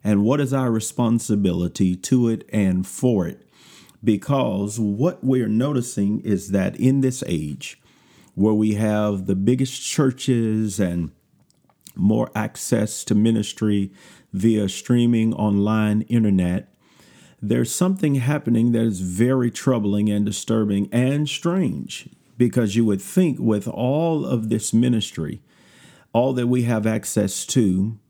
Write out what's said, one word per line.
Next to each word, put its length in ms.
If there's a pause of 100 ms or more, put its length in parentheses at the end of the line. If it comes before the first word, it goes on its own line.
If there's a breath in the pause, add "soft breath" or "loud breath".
And 220
what 160
is 100
our 180
responsibility 1300
to 320
it 240
and 340
for 400
it? 220 (560 loud breath)
Because 760
what 460
we're 240
noticing 760
is 300
that 240
in 240
this 260
age 540 (540 soft breath)
where 200
we 200
have 540
the 80
biggest 460
churches 960
and 340 (840)
more 400
access 680
to 100
ministry 800 (400 loud breath)
via 340
streaming 640
online 680
internet, 720 (640 soft breath)
there's 320
something 420
happening 580
that 100
is 160
very 520
troubling 580
and 160
disturbing 640
and 380
strange, 800 (280)
because 380
you 80
would 180
think 380
with 300
all 560
of 240
this 240
ministry, 680 (720 soft breath)
all 220
that 140
we 160
have 220
access 600
to 520 (120)